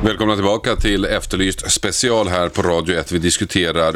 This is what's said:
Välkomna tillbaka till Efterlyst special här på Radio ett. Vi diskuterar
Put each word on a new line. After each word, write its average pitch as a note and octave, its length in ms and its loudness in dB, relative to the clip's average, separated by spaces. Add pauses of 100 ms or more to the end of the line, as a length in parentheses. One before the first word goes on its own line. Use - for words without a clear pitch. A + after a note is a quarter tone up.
Välkomna G#2+ 300 2
tillbaka G2+ 420 0
till G2+ 280 2
Efterlyst F#2+ 640 -2
special A2 580 0
här F2 200 0
på F#2+ 140 -2
Radio E2+ 340 2
ett. D#2+ 160 -4
Vi F2+ 60 0
diskuterar E2 760 0